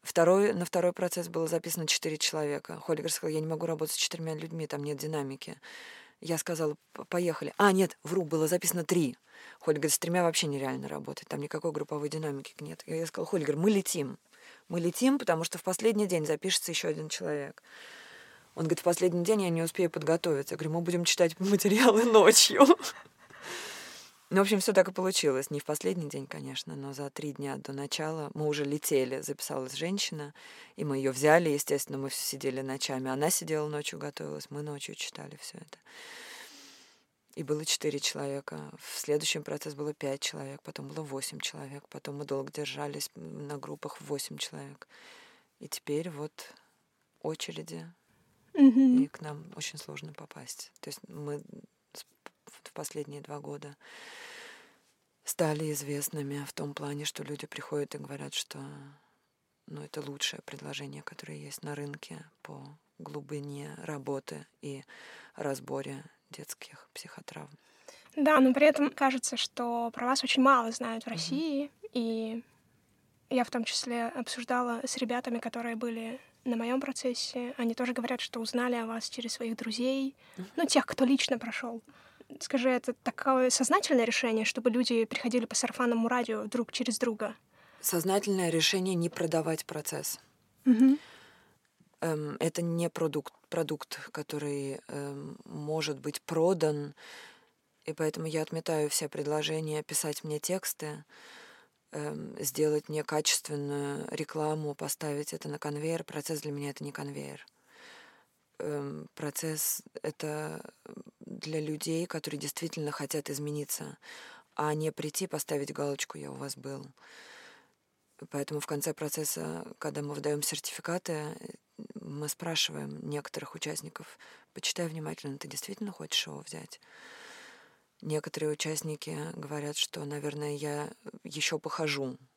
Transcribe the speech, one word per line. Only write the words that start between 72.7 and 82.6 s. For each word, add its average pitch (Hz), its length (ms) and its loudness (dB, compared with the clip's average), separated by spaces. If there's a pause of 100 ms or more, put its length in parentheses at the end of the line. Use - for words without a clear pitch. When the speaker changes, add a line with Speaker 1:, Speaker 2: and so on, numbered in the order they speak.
Speaker 2:
я 254 140 4
в - 60 0
том 240 140 0
числе 233 440 0
обсуждала 247 800 -2
с - 120 -2
ребятами, 240 420 0
которые 233 360 -4
были 226 440 -4 (260)
на 240 100 2
моём 233 240 0
процессе. 254 800 -4
Они 233 160 0
тоже 247 200 -2
говорят, 247 280 -2
что - 180 -6
узнали 247 360 2
о 226 100 -2
вас 226 240 -4
через 233 240 -6
своих 226 240 -2
друзей, 262 580 0 (220)
Speaker 1:
Мгм. 185 100 -8 (100)
Speaker 2:
ну, 339 80 4
тех, - 200 6
кто - 200 4
лично 262 340 4
прошёл. 233 420 -6 (580)
Скажи, 262 300 2